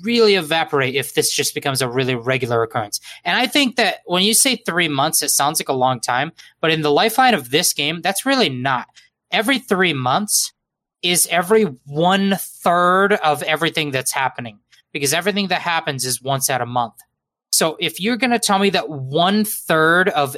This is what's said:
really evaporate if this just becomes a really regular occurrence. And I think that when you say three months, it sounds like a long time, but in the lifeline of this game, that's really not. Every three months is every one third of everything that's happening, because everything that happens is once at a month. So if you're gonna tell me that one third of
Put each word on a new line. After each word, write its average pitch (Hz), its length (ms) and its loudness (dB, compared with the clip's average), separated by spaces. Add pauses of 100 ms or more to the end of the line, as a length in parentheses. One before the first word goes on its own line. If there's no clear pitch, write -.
really 220 320 4
evaporate 151 580 0
if 135 200 -4
this 147 200 0
just - 220 -2
becomes 139 260 -2
a 127 60 -2
really 127 280 0
regular 117 480 0
occurrence. 110 360 -6 (240)
And 175 140 -2
I 247 100 0
think 277 300 0
that 196 280 0
when 180 180 0
you 220 100 2
say 247 240 2
three 170 320 -2
months, 151 340 0
it 139 60 -4
sounds 147 280 0
like - 120 -6
a 143 40 0
long 127 280 0
time, 135 320 -4 (260)
but 160 100 0
in 160 120 2
the 147 100 2
lifeline 220 420 4
of 131 160 -2
this 160 220 2
game, 156 300 -4
that's 185 240 -4
really 262 240 2
not. 127 380 -2 (440)
Every 220 260 0
three 185 360 0
months 139 580 0 (500)
is 180 300 0
every 185 320 4 (220)
one 185 560 2
third 185 720 2
of 151 300 0
everything 156 480 -2
that's 131 200 -4
happening, 127 480 -6 (320)
because 139 220 -4
everything 190 340 -2
that 170 140 -2
happens 160 420 -4
is 127 180 -6
once 135 280 -2
at 127 100 0
a 120 60 -4
month. 120 300 -4 (580)
So 160 260 0
if 170 220 -6
you're 233 160 -2
gonna 240 220 0
tell 196 200 0
me 196 120 4
that 175 180 -2
one 165 560 0
third 165 640 2
of 139 280 -2